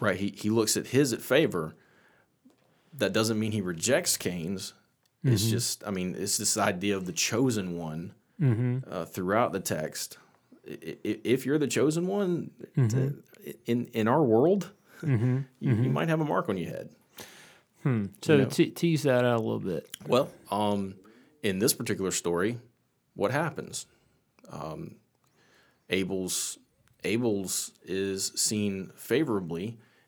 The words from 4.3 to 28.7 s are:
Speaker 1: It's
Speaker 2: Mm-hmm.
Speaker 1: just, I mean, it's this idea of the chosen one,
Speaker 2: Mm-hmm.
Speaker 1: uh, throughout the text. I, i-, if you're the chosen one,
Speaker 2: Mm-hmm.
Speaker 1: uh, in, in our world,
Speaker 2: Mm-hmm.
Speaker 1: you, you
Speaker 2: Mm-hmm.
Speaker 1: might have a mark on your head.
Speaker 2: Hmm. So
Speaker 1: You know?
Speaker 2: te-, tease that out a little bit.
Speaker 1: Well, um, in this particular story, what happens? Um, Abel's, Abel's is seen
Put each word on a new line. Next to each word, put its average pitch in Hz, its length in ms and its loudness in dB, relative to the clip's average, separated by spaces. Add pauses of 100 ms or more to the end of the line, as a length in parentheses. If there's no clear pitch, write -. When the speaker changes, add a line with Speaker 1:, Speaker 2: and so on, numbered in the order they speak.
Speaker 1:
It's 113 200 4
Speaker 2:
Mm-hmm. 113 60 2
Speaker 1:
just, - 360 -2
I 104 40 -6
mean, 92 280 -4
it's 101 180 -2
this 107 220 0
idea 101 380 2
of 92 100 -4
the 90 60 -6
chosen 104 640 0
one, 82 340 -8 (280)
Speaker 2:
Mm-hmm. 123 380 2 (120)
Speaker 1:
uh, 85 160 -6
throughout 98 460 0
the 92 80 -2
text. - 580 -6 (500)
I, - 40 -12 (320)
i-, 104 200 -4
if 127 220 2
you're 147 120 0
the 139 100 0
chosen 156 380 2
one, 190 440 -2 (260)
Speaker 2:
Mm-hmm. 131 300 2 (420)
Speaker 1:
uh, 71 40 -12 (140)
in, 120 280 0
in 113 140 2
our 151 140 4
world, 147 480 6 (300)
Speaker 2:
Mm-hmm. 127 360 2 (240)
Speaker 1:
you, 139 100 0
you 117 60 6
Speaker 2:
Mm-hmm. 135 160 2
Speaker 1:
might 160 160 0
have 160 120 2
a 156 40 2
mark 165 260 0
on 95 80 0
your 80 120 -4
head. - 200 -10 (920)
Speaker 2:
Hmm. 113 240 0 (140)
So 160 160 6
Speaker 1:
You 135 60 8
know? 120 80 2
Speaker 2:
te-, 143 200 2
tease 160 340 0
that 123 200 4
out 120 140 4
a 110 40 0
little 113 160 -2
bit. 95 300 -4 (180)
Speaker 1:
Well, 127 240 2 (200)
um, 101 460 0 (460)
in 95 180 0
this 131 120 4
particular 95 380 -2
story, 90 480 0 (560)
what 101 160 0
happens? - 560 -4 (640)
Um, 160 460 -12 (920)
Abel's, 95 680 -2 (460)
Abel's 101 680 -2 (120)
is 98 520 -4
seen 101 580 -2